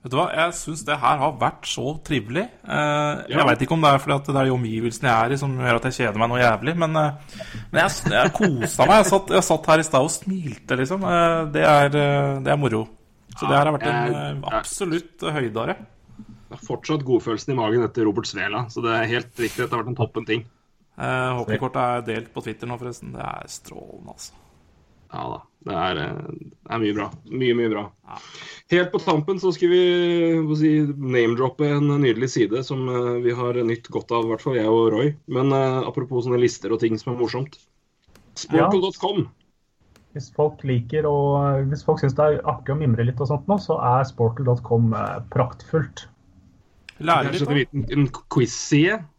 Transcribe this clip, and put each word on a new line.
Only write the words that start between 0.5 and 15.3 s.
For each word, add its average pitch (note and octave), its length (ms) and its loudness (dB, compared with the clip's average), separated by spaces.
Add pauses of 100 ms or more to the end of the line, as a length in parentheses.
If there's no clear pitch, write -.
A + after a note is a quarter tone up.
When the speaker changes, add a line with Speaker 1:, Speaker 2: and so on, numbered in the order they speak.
Speaker 1:
synes D#3 340 -10
det D3 140 -2
her C3 180 2
har C#3+ 220 0
vært - 260 -2
så C#3 380 -6
trivelig. B2+ 400 -2 (240)
Eh, D3 640 -2
jeg - 100 -2
Speaker 2:
Ja. D3+ 80 4
Speaker 1:
vet A#2+ 140 4
ikke B2+ 100 -2
om D#3+ 100 2
det D3+ 120 8
er C#3 60 6
fordi C#3+ 160 0
at C#3+ 100 -4
det C#3 100 -2
er C3+ 100 4
de C3 60 2
omgivelsene A#2 560 -2
jeg A2+ 180 4
er B2 60 -2
i C#3 60 2
som C3+ 200 -4
gjør B2 180 2
at A#2 80 0
jeg B2+ 100 -2
kjeder A2 260 0
meg A#2 100 4
noe B2 100 0
jævlig, A#2+ 360 2
men, D#3+ 220 0
eh, D3+ 160 2 (580)
men D#3 100 2
jeg, - 300 0
jeg B2 220 4
koset C3 540 2
meg. G3 100 8
Jeg G#3 80 8
satt, F#3+ 240 2
jeg F3 140 4
satt D#3 220 0
her D#3+ 140 6
i - 40 2
stad C#3+ 200 2
og D#3 80 0
smilte, D#3 680 -6
liksom. D#3+ 260 -2
Eh, E3+ 500 2
det D#3 100 2
er, D3 220 8 (100)
eh, C#3+ 480 2
det C#3 80 0
er D3 60 2
moro. A2+ 260 0 (540)
Så - 100 -4
det A#2+ 80 2
her C#3+ 100 6
har D3+ 120 2
vært - 100 -4
en, C#3+ 260 0
Speaker 2:
Ja, - 60 -4
Speaker 1:
eh, D3 140 -6
Speaker 2:
jeg C#3 100 -8
Speaker 1:
absolutt D#3+ 800 -4
høydare. C3 560 -4